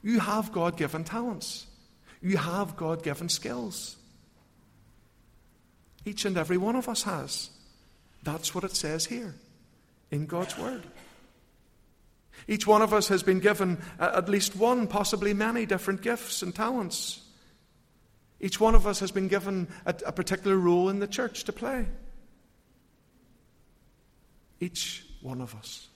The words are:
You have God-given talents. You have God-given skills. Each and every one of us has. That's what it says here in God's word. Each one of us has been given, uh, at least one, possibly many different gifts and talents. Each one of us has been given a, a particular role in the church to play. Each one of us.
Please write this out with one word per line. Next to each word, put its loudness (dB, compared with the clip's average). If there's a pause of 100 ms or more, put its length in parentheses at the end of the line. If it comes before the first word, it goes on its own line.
You 2
have 0
God-given -2
talents. -8 (560)
You 2
have -2
God-given -4
skills. -6 (2000)
Each -6
and 0
every 0
one 2
of 0
us -2
has. -6 (720)
That's -4
what -4
it -6
says -2
here -8 (760)
in -2
God's -4
word. -6 (1600)
Each -2
one 8
of 4
us 4
has 2
been 4
given, 2 (200)
uh, 2
at 0
least 0
one, 4
possibly 0
many 0
different -2
gifts -4
and -6
talents. -4 (1160)
Each -4
one 8
of 12
us 0
has -2
been 0
given 0 (200)
a, -2 (100)
a -4
particular 0
role 4
in -2
the -4
church -4
to -6
play. -4 (2750)
Each -6 (180)
one -8
of -12
us. -16